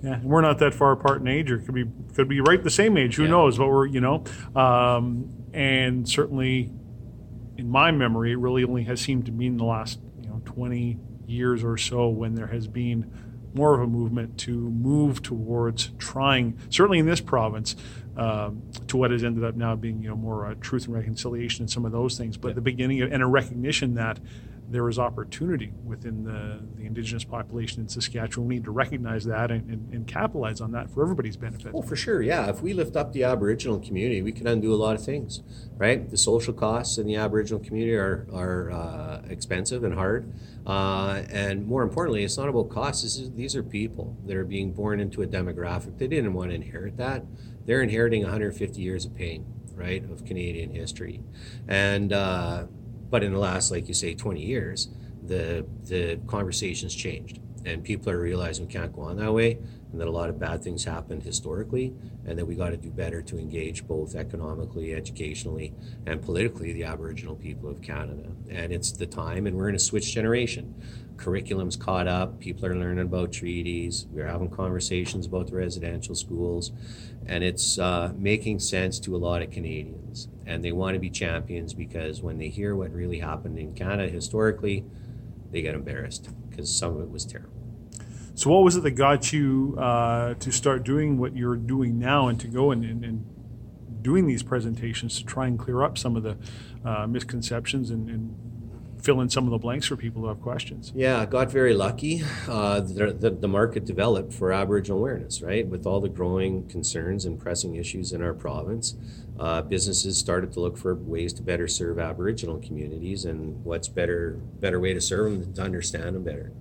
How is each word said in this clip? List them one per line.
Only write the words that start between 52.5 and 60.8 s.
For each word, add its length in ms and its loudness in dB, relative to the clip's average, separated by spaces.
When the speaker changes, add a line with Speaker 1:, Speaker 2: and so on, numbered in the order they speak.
Speaker 2:
but 140 4
in 80 2
the 80 2
last, 320 2
like 160 -2
you 60 -6
say, 220 0
twenty 280 -4
years, 460 -4
the, 420 -2
the 420 -2
conversation's 680 -2
changed. 460 -8
And 200 -4
people 280 -2
are 80 2
realizing 480 -2
we 60 -10
can't 200 -4
go 80 -10
on 160 -6
that 160 2
way, 240 4
and 80 -6
that 80 -2
a 40 -2
lot 180 -2
of 100 -4
bad 240 -4
things 200 -6